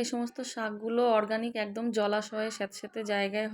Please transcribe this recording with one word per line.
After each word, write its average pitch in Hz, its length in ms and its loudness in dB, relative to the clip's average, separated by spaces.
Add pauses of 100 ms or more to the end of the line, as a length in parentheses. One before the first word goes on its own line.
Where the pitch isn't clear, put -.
এই 240 120 0
সমস্ত 240 240 -2 (160)
শাকগুলো 220 500 0 (140)
অর্গানিক, 220 360 0 (120)
একদম 214 200 -4 (120)
জলাশয়ে 214 600 2
স্যাঁতস্যাঁতে 214 440 -6 (100)
জায়গায় 202 420 0